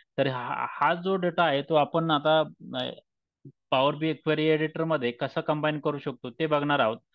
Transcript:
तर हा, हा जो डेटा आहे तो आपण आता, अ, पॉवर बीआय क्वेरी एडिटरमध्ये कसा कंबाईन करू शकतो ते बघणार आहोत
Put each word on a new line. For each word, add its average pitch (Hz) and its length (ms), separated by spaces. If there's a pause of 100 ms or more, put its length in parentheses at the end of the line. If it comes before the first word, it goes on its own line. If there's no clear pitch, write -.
(180)
तर 139 100
हा, 127 420
हा 151 240
जो 180 220
डेटा 175 280
आहे 143 180
तो 147 140
आपण 160 360
आता, 156 320 (360)
अ, 127 100 (840)
पॉवर 143 240
बीआय 156 180
क्वेरी 151 320
एडिटरमध्ये 156 680
कसा 143 300
कंबाईन 151 380
करू 147 200
शकतो 131 300
ते 160 160
बघणार 147 340
आहोत 113 180 (180)